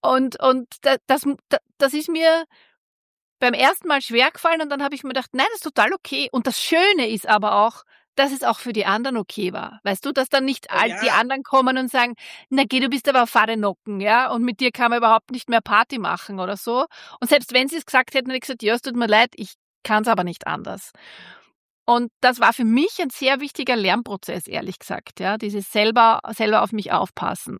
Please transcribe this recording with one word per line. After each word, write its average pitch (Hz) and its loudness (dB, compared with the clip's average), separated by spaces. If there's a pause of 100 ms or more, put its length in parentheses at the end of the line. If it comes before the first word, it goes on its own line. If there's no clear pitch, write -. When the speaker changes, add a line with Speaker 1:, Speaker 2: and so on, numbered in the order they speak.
Speaker 1:
Und, 262 0
und 262 2 (160)
da, 269 4 (100)
das, 269 2 (240)
da, - 0 (200)
das 269 2
ist 302 -4
mir 330 2 (960)
beim 247 2
ersten 294 2
Mal 285 0
schwer 247 2
gefallen 330 0
und 294 -6
dann 285 -6
hab 285 -4
ich 277 -12
mir 269 -8
gedacht, 247 -6
"Nein, 262 0
das 453 -10
ist - -14
total 247 0
okay." 277 -8
Und 247 -2
das - -4
Schöne 339 2
ist 220 -6
aber 208 2
auch, - -6 (340)
dass 277 2
es 269 -8
auch 233 0
für 247 -10
die 208 -2
anderen 240 -2
okay 190 -6
war. 196 -12
Weißt 196 -4
du, 277 -4
dass 262 -2
dann 269 0
nicht 269 -6
Speaker 2:
Oh - 2
Speaker 1:
all 226 2
Speaker 2:
ja. 180 -6
Speaker 1:
die 233 0
anderen 254 0
kommen 262 2
und 254 -4
sagen, 247 0 (360)
"Na 269 4
geh, 254 0
du 269 0
bist 262 -2
aber 254 6
auf 233 -6
fade 226 2
Nocken, 202 -4
ja, 226 2
und 233 -2
mit 247 -4
dir 254 0
kann 240 2
man 240 0
überhaupt 226 4
nicht 254 -10
mehr 233 2
Party 220 -4
machen" 185 -6
oder 190 -4
so. 247 -4 (340)
Und 247 -6
selbst 277 2
wenn 254 2
sie's 311 -8
gesagt - 0
hätten, 254 -2
hätte 262 -4
ich - -8
gesagt, 254 -10
"Ja, 214 2
es 240 -4
tut 240 -6
mir 240 0
leid, 214 4
ich - -12 (300)
kann's 220 0
aber 185 0
nicht 175 -10
anders." - -10 (920)
Und 240 2 (100)
das 247 2
war 226 4
für 240 -2
mich 254 2
ein 294 -2
sehr 262 0
wichtiger 269 -4
Lernprozess, 202 -4
ehrlich - -8
gesagt, - -12
ja, 196 -2
dieses 208 -8
selber, 220 4 (120)
selber 214 2
auf 208 -2
mich 208 -6
aufpassen. 185 -4